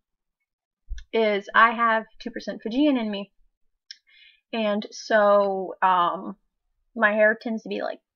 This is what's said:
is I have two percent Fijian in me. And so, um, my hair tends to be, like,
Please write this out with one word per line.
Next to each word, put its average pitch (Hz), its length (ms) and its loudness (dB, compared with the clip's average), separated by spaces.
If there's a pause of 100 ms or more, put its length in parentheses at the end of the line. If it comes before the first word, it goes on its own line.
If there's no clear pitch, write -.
(1120)
is 208 420 0
I 226 160 6
have 226 340 0 (160)
two 226 100 -10
percent - 300 -12
Fijian 262 360 0
in 220 120 -4
me. 202 220 -8 (1200)
And 214 380 -2
so, 202 920 2
um, 185 540 0 (600)
my 214 180 2
hair 214 280 2
tends 226 220 -8
to 190 60 -14
be, 202 120 -6
like, - 180 -8 (160)